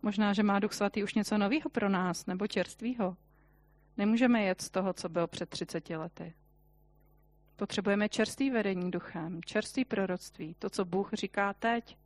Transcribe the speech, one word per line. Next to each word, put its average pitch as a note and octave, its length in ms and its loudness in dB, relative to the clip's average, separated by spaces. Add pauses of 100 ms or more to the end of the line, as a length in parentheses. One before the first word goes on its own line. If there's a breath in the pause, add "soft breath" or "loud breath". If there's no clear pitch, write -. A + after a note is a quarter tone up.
možná, G#3 300 2
že G#3 100 4
má G3+ 160 4
Duch G3+ 140 0
svatý G3+ 320 0
už - 100 -6
něco G#3+ 240 2
novýho C4 320 2
pro G#3 180 0
nás, F3+ 380 0
nebo F#3 200 -2
čerstvýho. G#3 680 -2 (800 soft breath)
Nemůžeme A3+ 460 6
jet F#3 180 2
z - 100 -8
toho, F#3+ 220 0
co - 160 -6
bylo E3+ 180 2
před - 220 -6
třiceti - 480 -6
lety. E3 380 -10 (1200)
Potřebujeme G3+ 520 0
čerstvý C4+ 420 0
vedení G3 400 0
duchem, F3 520 -6
čerstvý - 420 -2
proroctví, F#3 760 -4
to, G3 120 -6
co G3 140 -2
Bůh F#3+ 280 -2
říká G3+ 400 -2
teď. A#3 540 -2